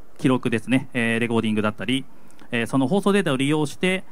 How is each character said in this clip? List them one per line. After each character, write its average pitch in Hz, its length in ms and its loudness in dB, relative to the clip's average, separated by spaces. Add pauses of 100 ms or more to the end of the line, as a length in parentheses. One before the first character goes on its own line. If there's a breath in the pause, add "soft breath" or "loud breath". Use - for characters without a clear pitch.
(180)
記 - 120 2
録 127 200 2
で 113 100 0
す - 100 -6
ね、 131 240 2
え 117 240 0
ー、 - 20 -2
レ 117 80 2
コ 117 80 0
ー 113 60 4
デ 110 80 0
ィ - 20 2
ン 107 40 0
グ 107 60 2
だ 107 80 0
っ 107 40 -2
た 104 100 -10
り、 131 220 -2 (460 loud breath)
え 117 120 0
ー、 110 40 -2
そ 139 100 0
の 135 100 4
放 190 140 2
送 196 100 4
デ 202 80 4
ー 185 60 0
タ 151 80 2
を - 20 2
利 135 140 0
用 151 160 2
し - 100 -6
て、 185 360 0